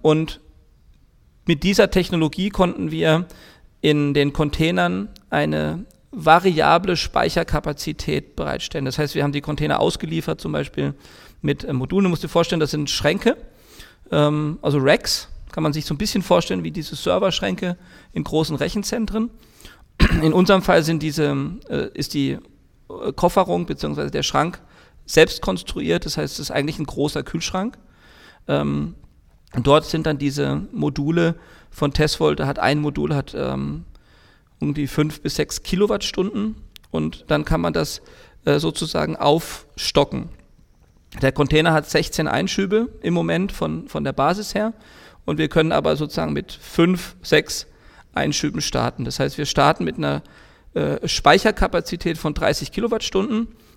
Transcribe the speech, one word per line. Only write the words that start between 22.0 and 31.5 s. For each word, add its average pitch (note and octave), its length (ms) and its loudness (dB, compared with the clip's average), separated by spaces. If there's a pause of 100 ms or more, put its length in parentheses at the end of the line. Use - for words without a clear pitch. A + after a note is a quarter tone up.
die, C#3 180 0
äh, - 80 -6 (760)
Kofferung F3 520 2
beziehungsweise D3 440 -6
der D3 120 -2
Schrank D#3 360 0 (460)
selbst - 360 4
konstruiert, E3+ 640 -4
das D3+ 120 -6
heißt, D3 160 -4
es - 60 -10
ist D3 120 -8
eigentlich D3 280 -2
ein D#3 60 -6
großer D3 380 -4
Kühlschrank. F#3 540 -6 (680)
Ähm, C#3+ 480 -2 (600)
und B2 100 0
dort D3+ 200 6
sind D#3+ 200 -2
dann D3+ 120 0
diese C#3+ 460 -2 (100)
Module D#3 640 2 (360)